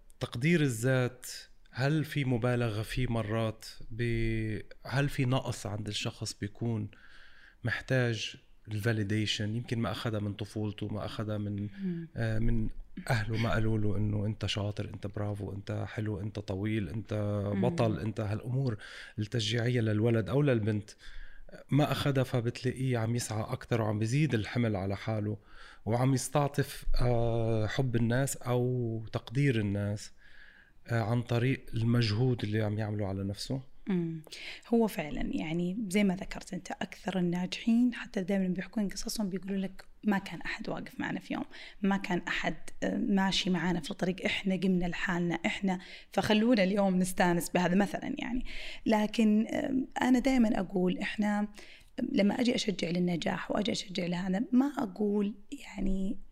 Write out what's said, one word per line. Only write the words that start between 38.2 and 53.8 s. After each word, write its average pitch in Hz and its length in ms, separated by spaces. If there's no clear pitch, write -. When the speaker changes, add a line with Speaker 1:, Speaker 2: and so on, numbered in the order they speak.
Speaker 2:
دائمًا 190 260
بيحكون 185 420
قصصهم 208 400
بيقولوا 190 280
لك: 190 280
"ما 208 140
كان 185 240
أحد - 280
واقف - 300
معنا - 200
في - 140
يوم، - 100
ما 196 160
كان 185 300
أحد، - 280
آه، 190 140
ماشي 190 520
معانا 175 300
في - 120
الطريق، 180 340
إحنا - 300
قمنا 180 300
لحالنا، 175 500
إحنا، 190 340
فخلونا 220 520
اليوم 190 360
نستانس 180 500
بهذا" 180 260
مثلًا - 420
يعني. - 280
لكن، 214 640
آه، - 580
أنا 254 140
دائمًا 247 400
أقول 185 380
إحنا 208 500
لما 202 300
أجي 247 140
أشجع 180 340
للنجاح 175 600
وأجي 208 200
أشجع 185 340